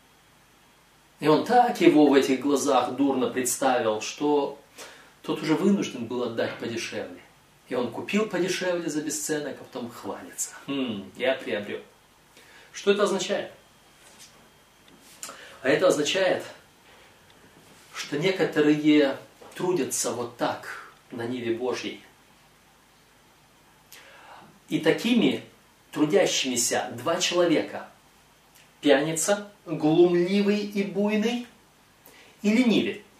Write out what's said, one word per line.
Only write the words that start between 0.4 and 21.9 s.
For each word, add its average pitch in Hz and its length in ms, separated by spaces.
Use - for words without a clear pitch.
И 151 80
он 139 160
так 240 360
его 151 280
в 135 60
этих 131 260
глазах 135 560
дурно 131 320
представил, 123 720
что 147 580
тот - 180
уже 151 140
вынужден 156 520
был 120 180
отдать 113 340
подешевле. 110 640
И 131 80
он 120 160
купил 202 340
подешевле 175 640
за 151 120
бесценок, 151 580
а - 40
потом 120 240
хвалится: - 640
«Хм, 113 500
я 127 180
приобрел». 104 460
Что - 180
это 202 140
означает? - 480
А 131 60
это 156 180
означает, 185 580
что - 240
некоторые 151 1000
трудятся 127 580
вот 117 240
так - 300
на 117 160
ниве 117 280
Божьей. 117 480